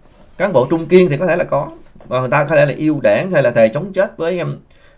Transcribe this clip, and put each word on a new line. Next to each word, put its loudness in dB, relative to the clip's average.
cán -2
bộ 2
trung -2
kiên 6
thì -2
có -4
thể 0
là -2
có. -4
Và -4
người -4
ta 2
có 0
thể 4
là -2
yêu -2
đảng 2
hay 2
là 2
thề 4
chống -6
chết -2
với, -4
um, -6